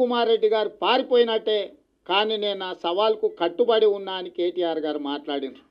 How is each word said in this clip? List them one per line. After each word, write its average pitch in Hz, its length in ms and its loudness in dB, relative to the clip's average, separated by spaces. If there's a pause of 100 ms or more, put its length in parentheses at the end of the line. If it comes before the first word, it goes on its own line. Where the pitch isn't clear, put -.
కుమార్ 240 320 2
రెడ్డి 220 220 4
గారు 208 160 0 (120)
పారిపోయినట్టే, 226 760 2 (480)
కానీ 214 380 0
నేను 196 240 -4
ఆ 180 40 -8 (120)
సవాల్కు 214 420 0 (140)
కట్టుబడి 214 560 4
ఉన్నా 190 240 -8
అని 180 180 -10
కేటీఆర్ 175 480 -2
గారు 151 140 -4 (100)
మాట్లాడినారు. 139 600 -6